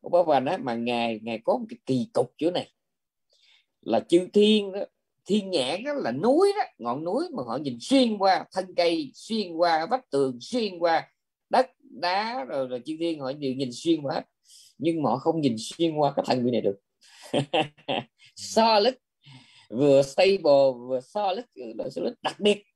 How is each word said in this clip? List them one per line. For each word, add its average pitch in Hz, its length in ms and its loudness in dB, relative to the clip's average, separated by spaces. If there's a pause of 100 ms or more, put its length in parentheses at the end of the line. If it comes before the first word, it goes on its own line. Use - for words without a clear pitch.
Upavana 156 500 2
mà 135 180 -4
ngài, 117 480 -2
ngài 113 220 -8
có 202 120 0
một 240 120 -6
cái 240 180 -16
kỳ 123 260 -2
cục - 260 0
chỗ 160 120 0
này, 175 220 -6 (1080)
là 110 200 0
chư 175 320 2
thiên 208 400 4
đó, 196 80 -8 (460)
thiên 190 240 -2
nhãn 170 340 -2
đó 294 80 -6
là 180 200 -4
núi 277 440 2
đó, 427 80 -2 (140)
ngọn - 260 -6
núi 233 280 -4
mà 208 140 -8
họ 226 100 -6
nhìn 277 240 -8
xuyên 240 380 2
qua 185 340 2
thân 185 240 -8
cây, 165 380 0
xuyên 208 380 -4
qua 165 340 2
vách 262 240 -4
tường, 135 300 0
xuyên 208 380 -4
qua 165 300 0 (420)
đất 254 200 2 (300)
đá, 214 440 -2
rồi, 147 220 -4
rồi 123 180 -8
chư 156 160 -8
thiên 165 200 -4
họ 131 120 -6
đều 143 220 -4
nhìn 131 180 -4
xuyên 160 300 0
qua 139 120 -4
hết, 196 80 -4 (560)
nhưng 165 240 -2
mà 123 80 2
họ 123 80 0
không 160 220 0
nhìn 135 180 2
xuyên 160 380 -4
qua 143 200 2
cái - 120 -2
thân 123 140 0
người 123 100 0
này 110 80 0
được. 98 200 -2 (520)
<laughs> - 760 -4 (280)
Solid, 226 580 2 (760)
vừa 139 320 6
stable, 147 680 4 (160)
vừa 127 120 -2
solid, 202 440 -4 (100)
là 220 360 -10
solid 180 220 -6 (100)
đặc - 180 -6
biệt 202 240 0 (120)